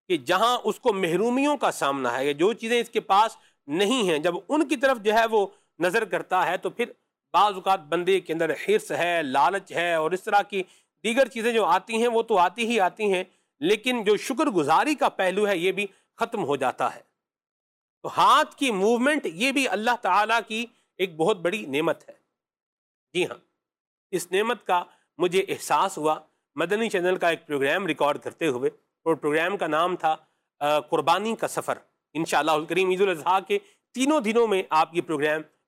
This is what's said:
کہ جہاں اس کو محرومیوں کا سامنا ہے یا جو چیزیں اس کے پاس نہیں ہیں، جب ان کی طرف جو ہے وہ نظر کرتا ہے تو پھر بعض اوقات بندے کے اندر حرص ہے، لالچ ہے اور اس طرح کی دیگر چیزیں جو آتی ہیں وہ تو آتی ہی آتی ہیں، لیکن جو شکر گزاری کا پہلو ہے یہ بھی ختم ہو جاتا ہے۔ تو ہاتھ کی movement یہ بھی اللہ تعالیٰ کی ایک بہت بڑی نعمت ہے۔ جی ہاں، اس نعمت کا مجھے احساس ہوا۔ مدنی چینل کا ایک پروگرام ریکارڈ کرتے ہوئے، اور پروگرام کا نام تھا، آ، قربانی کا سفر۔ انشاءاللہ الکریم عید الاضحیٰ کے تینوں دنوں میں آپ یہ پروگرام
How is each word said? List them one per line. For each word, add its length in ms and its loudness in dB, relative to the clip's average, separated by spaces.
کہ 80 2
جہاں 480 2
اس 160 -4
کو 120 2
محرومیوں 640 0
کا 140 0
سامنا 480 -2
ہے 80 -2
یا 60 0
جو 200 2
چیزیں 280 -2
اس 100 -6
کے 100 -2
پاس 360 2
نہیں 420 0
ہیں، 100 2
جب 160 0
ان 200 0
کی 80 -2
طرف 220 0
جو 160 0
ہے 160 4
وہ 160 2
نظر 260 0
کرتا 420 -2
ہے 100 -2
تو 140 -6
پھر 200 -6
بعض 220 4
اوقات 260 -2
بندے 400 0
کے 120 -8
اندر 200 -2
حرص 400 -2
ہے، 300 -2
لالچ 500 0
ہے 220 -2
اور 160 0
اس 120 -6
طرح 200 0
کی 200 -6
دیگر 240 2
چیزیں 240 -4
جو 120 2
آتی 360 0
ہیں 80 2
وہ 140 0
تو 160 2
آتی 280 2
ہی 140 0
آتی 320 0
ہیں، 120 0
لیکن 440 0
جو 120 4
شکر 300 -2
گزاری 480 2
کا 140 0
پہلو 400 0
ہے 100 0
یہ 140 0
بھی 140 -4
ختم 280 -4
ہو 120 0
جاتا 380 -2
ہے۔ 60 -18
تو 140 -10
ہاتھ 400 4
کی 140 0
movement 560 0
یہ 260 -2
بھی 160 0
اللہ 340 -2
تعالیٰ 440 2
کی 200 -6
ایک 180 -4
بہت 200 2
بڑی 300 -4
نعمت 420 -2
ہے۔ 60 -20
جی 120 0
ہاں، 120 -12
اس 220 -6
نعمت 340 0
کا 180 0
مجھے 300 0
احساس 500 -2
ہوا۔ 200 0
مدنی 340 -2
چینل 260 0
کا 120 0
ایک 180 -2
پروگرام 400 -2
ریکارڈ 320 0
کرتے 280 -6
ہوئے، 240 -2
اور 80 2
پروگرام 420 -2
کا 100 -4
نام 300 0
تھا، 200 0
آ، 200 2
قربانی 560 0
کا 120 -6
سفر۔ 300 -6
انشاءاللہ 360 0
الکریم 400 0
عید 100 0
الاضحیٰ 380 0
کے 100 0
تینوں 260 0
دنوں 260 2
میں 240 0
آپ 240 2
یہ 80 -2
پروگرام 380 -2